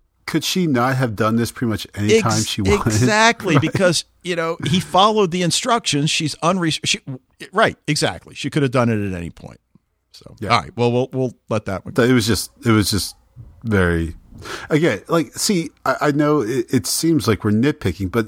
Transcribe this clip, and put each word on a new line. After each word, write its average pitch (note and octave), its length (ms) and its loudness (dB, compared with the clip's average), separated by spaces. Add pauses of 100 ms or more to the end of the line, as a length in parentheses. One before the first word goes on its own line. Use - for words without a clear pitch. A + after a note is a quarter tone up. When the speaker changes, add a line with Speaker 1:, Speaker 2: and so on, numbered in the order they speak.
(260)
Speaker 1:
could - 180 -2
she F#3 240 0
not B2+ 280 2
have B2 200 0
done A2 200 2
this A#2 160 0
pretty A#2 180 -2
much G#2 160 -4 (100)
any G#2 180 2
Speaker 2:
Ex- A3 100 6
Speaker 1:
time A2 200 0
she - 180 -4
wanted? G3 260 2
Speaker 2:
Exactly, F#3+ 680 4
Speaker 1:
<laughs> - 20 6
Right? - 40 4
Speaker 2:
because, E3+ 440 0 (180)
you F3 120 -4
know, E3 300 -4
he E3+ 140 2
followed G3+ 520 2
the F3+ 100 0
instructions. D#3 680 0
She's - 260 -2
unre-, E3+ 500 0
she, - 140 -2 (520)
right, F#3+ 260 2 (100)
exactly. C#3 480 -2
She C#3+ 140 -6
could D3 140 0
have C3 80 0
done A#2+ 180 2
it G#2+ 160 -2
at F#2+ 80 -4
any E2+ 160 -8
point. - 300 -20 (540)
So, - 260 -20
Speaker 1:
Yeah. G2 160 -8
Speaker 2:
all G#2 60 -2
right. - 160 -16
Well, A#2+ 140 0
we'll, B2+ 200 -4
we'll C3 220 -6 (160)
let A2 160 -4
that F#2+ 180 -8
one - 140 -14
Speaker 1:
It B2 160 4
was A2+ 140 2
just, - 240 -2 (140)
it A#2+ 60 2
was G#2+ 200 2
just - 240 -4 (480)
very, E2+ 520 0 (540)
again, D3+ 380 2
like, D#3+ 260 -2
see, E3+ 360 -2 (160)
I, C3 160 0
I D3 100 2
know D3 300 2
it, A#2 320 -2
it B2+ 140 0
seems D#3+ 400 0
like G#2 160 0
we're G#2+ 80 2
nitpicking, A2 600 0
but A2+ 160 0